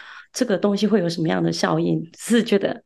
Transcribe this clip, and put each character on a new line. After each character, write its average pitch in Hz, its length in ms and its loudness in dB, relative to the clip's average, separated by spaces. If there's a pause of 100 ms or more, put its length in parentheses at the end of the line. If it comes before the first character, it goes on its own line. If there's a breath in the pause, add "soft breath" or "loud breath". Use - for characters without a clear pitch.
(320 loud breath)
这 - 120 -2
个 208 140 0
东 202 180 0
西 208 100 0
会 196 140 2
有 170 80 0
什 170 140 -4
么 156 60 0
样 185 140 0
的 170 80 2
效 170 300 0
应， 170 200 0 (120)
只 - 240 0
是 226 60 4
觉 208 160 2
得 - 280 -2